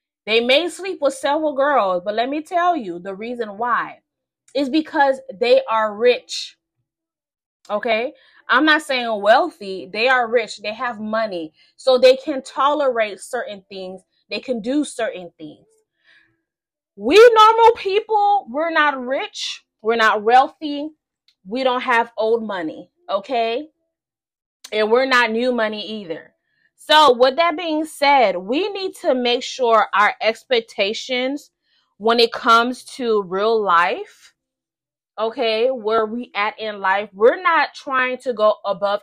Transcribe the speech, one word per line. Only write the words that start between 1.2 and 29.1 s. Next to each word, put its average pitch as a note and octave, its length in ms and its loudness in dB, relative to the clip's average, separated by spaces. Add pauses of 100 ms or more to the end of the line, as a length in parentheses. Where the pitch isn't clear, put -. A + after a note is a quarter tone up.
girls, A#3 500 0
but G#3 100 -6
let A#3+ 160 -2
me D4+ 100 -4
tell F4 360 -2
you F3+ 220 -10
the F#3+ 160 -12
reason A3 440 -10
why. G#3 400 -4 (560)
Is C4+ 160 -2
because C#4+ 500 0 (180)
they B3 300 4
are A3 260 -2
rich. - 640 -2 (1120)
Okay? A3+ 460 -4 (340)
I'm B3+ 160 4
not D#4 180 2
saying A#3 380 -4
wealthy. G3+ 720 0
They A3+ 160 -2
are B3 220 0
rich. A3 320 -2
They G#3+ 100 -8
have A#3+ 260 -8
money. G#3+ 540 -6 (240)
So B3+ 220 2
they C4 180 6
can C4 260 -6
tolerate C4 800 -2
certain G#3 480 -10
things. F#3+ 320 -14 (300)
They G#3 100 -8
can A#3 220 -6
do C4+ 220 -2
certain F3 520 -8
things. D3+ 300 -20 (1300)
We A3+ 200 0 (180)
normal A4+ 380 6
people, G4+ 760 0
we're D4+ 220 -4
not D4+ 340 0
rich. D#4 600 -8 (180)
We're A3 140 0
not G#3+ 260 2
wealthy. C#4+ 680 2 (560)
We A#3+ 200 -4
don't B3 180 -2
have A#3 340 0
old A3 300 0
money, F#3 440 -10 (200)
okay? A#3 580 -4 (1040)
And G#3+ 180 0
we're B3+ 140 2
not A#3+ 280 2
new B3 200 0
money G#3+ 480 -6
either. D#3+ 300 -12 (460)
So D4+ 380 6
with C4 220 2
that E4 200 0
being D#4+ 300 -4
said, C4 500 2
we B3+ 320 -4
need F#4+ 280 -8
to D#4 180 0